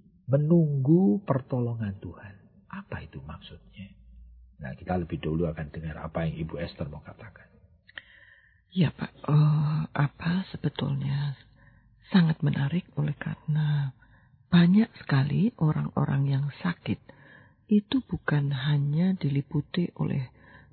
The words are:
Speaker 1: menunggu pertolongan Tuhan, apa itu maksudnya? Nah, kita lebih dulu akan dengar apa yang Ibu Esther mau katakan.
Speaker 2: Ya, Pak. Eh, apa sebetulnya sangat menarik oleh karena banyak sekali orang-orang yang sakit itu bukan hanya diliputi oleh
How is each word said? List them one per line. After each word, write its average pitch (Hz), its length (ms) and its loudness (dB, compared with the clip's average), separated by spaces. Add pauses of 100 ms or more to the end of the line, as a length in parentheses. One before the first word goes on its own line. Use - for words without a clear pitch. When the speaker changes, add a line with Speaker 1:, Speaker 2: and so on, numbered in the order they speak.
(280)
Speaker 1:
menunggu 156 960 4
pertolongan 120 800 -2
Tuhan, - 320 -16 (400)
apa - 320 -12
itu 139 160 -16
maksudnya? - 640 -18 (720)
Nah, 65 160 -12
kita 90 240 -4
lebih 82 240 -6
dulu 82 240 0
akan 80 240 -8
dengar 80 320 -10
apa 82 240 -4
yang 76 160 -4
Ibu 80 160 -8
Esther - 320 -8
mau - 80 -14
katakan. - 480 -20 (1200)
Speaker 2:
Ya, 180 220 2
Pak. - 200 -10 (120)
Eh, 151 580 4 (140)
apa 170 560 -2
sebetulnya 139 880 -4 (720)
sangat 165 320 2
menarik 143 420 0 (140)
oleh 147 160 -2
karena 147 800 -2 (540)
banyak 175 400 6 (100)
sekali 143 600 0
orang-orang 143 640 0
yang 139 180 0 (140)
sakit - 380 -4 (720)
itu 214 320 2
bukan 147 480 -2
hanya 143 640 0
diliputi 147 840 -2
oleh 143 380 -4 (400)